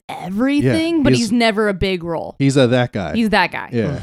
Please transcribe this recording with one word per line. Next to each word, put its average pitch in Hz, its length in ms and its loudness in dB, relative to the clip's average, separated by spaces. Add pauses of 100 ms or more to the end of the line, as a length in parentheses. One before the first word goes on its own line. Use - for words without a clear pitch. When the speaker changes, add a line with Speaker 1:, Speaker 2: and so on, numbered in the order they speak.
Speaker 1:
everything, 285 880 0
Speaker 2:
Yeah, 294 40 2
Speaker 1:
but 254 100 4
Speaker 2:
he's 131 100 2
Speaker 1:
he's 208 100 -2
never 226 360 2
a 202 60 -2
big 185 300 -4
role. 147 340 -8
Speaker 2:
He's, 139 180 2
uh, 135 120 6
that 123 240 0
guy. 87 220 -6
Speaker 1:
He's 220 160 0
that 180 200 2
guy. - 220 -10
Speaker 2:
Yeah. 113 300 -2